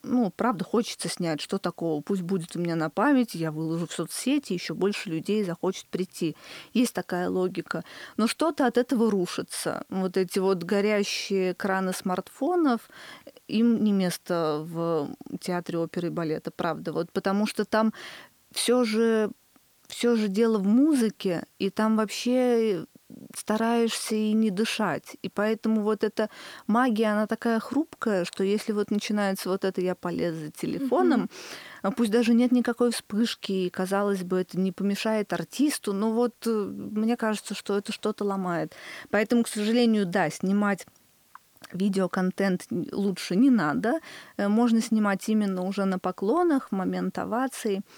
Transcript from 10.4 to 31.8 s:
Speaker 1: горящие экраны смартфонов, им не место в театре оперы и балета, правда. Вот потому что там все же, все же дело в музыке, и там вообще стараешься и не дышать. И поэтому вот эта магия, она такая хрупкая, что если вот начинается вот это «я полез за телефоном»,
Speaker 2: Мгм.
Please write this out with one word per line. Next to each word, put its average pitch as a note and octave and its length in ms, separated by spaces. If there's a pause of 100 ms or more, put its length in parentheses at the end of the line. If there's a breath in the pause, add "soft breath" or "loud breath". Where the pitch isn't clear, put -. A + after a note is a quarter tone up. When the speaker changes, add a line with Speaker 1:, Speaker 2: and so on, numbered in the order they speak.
Speaker 1:
горящие G3+ 920
экраны F#3+ 400
смартфонов, C4 960 (580 loud breath)
им A3+ 360
не G#3 100
место E3+ 720
в E3 440 (320)
театре F3 380
оперы E3+ 280
и D#3+ 40
балета, D#3 400
правда. E3+ 420
Вот E3+ 180
потому G3 360
что - 180
там A3 280 (600 loud breath)
все B3 320
же, A3 440 (600)
все A#3+ 280
же G#3+ 120
дело A3 300
в F#3+ 80
музыке, A3+ 760 (160)
и F#3+ 100
там A3 280
вообще A3+ 880 (500)
стараешься A3+ 800
и G#3+ 180
не A3 180
дышать. F#3+ 720
И F#3+ 60
поэтому A3 540
вот G#3+ 200
эта G#3+ 260 (380 loud breath)
магия, A3 460
она G#3+ 140
такая A3+ 320
хрупкая, A3 640
что - 180
если G#3 300
вот G#3 180
начинается G3+ 580
вот F#3+ 160
это F#3+ 160
«я F3+ 140
полез E3+ 400
за D#3 160
телефоном», C#4 680
Speaker 2:
Мгм. F3+ 80 (540 loud breath)